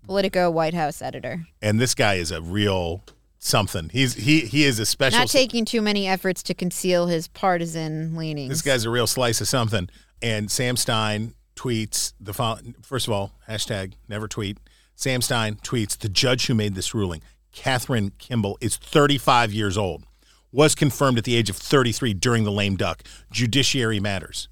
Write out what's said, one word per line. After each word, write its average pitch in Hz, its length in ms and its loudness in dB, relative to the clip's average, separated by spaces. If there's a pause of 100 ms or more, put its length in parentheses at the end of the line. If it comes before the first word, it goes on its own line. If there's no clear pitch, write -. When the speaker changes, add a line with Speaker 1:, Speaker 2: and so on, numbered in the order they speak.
Speaker 1:
Politico 185 460 2
White 160 240 0
House 156 260 -2
editor. 131 460 -8 (160)
Speaker 2:
And 107 180 4
this 127 140 2
guy 107 200 2
is 87 160 -2
a 80 120 -6
real 92 640 0 (340)
something. 98 520 0
He's, 131 240 0
he, 151 260 4
he 131 240 2
is 127 140 2
a 107 60 -2
special 143 360 2
Speaker 1:
Not 254 80 2
taking 240 360 2
too 226 160 -2
many 208 260 0
efforts 185 360 -2
to 180 120 -4
conceal 180 520 0
his 170 220 -2
partisan 165 880 -2
leanings. 151 340 -6
Speaker 2:
This 156 120 -2
guy's 131 220 2
a 117 60 -2
real 120 160 2
slice 117 340 0
of 104 80 -4
something. 107 400 0 (320)
And 107 300 -2
Sam 123 260 -2
Stein 110 560 -2 (240)
tweets - 640 -4
the 147 140 -12
fol-, 113 240 -2 (240)
first 123 240 -4
of 117 80 0
all, 101 180 -4 (160)
hashtag 101 460 -6 (140)
never 107 200 -8
tweet. 104 300 -6 (360)
Sam 127 280 -2
Stein 113 340 0
tweets, - 400 -4
"The 104 140 -6
judge 127 360 2
who 135 80 2
made 104 200 2
this - 200 -6
ruling, 90 280 -2 (300)
Catherine 123 680 -2
Kimball, 104 420 -2
is 110 160 -2
thirty-five 135 760 4
years 101 240 0
old, 87 280 -4 (480)
was 147 220 6
confirmed 135 420 2
at 113 80 0
the 120 120 2
age 113 120 4
of 98 80 -6
thirty-three 120 580 2
during 113 300 2
the 104 80 0
lame 101 240 0
duck. 87 260 -4 (280)
Judiciary 117 680 0
matters." 98 520 -6